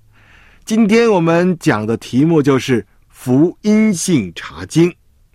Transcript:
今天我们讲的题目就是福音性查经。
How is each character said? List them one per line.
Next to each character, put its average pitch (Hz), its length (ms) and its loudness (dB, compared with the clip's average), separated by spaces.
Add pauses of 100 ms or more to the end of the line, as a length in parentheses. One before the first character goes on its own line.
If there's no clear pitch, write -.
(640)
今 220 240 0
天 226 220 2
我 196 100 2
们 170 400 0
讲 107 260 -2
的 113 120 -2
题 - 260 -2
目 160 180 2
就 135 180 0
是 120 260 -2 (220)
福 139 540 -2
音 214 300 2
性 139 440 -2
查 - 300 -16
经。 165 280 0 (420)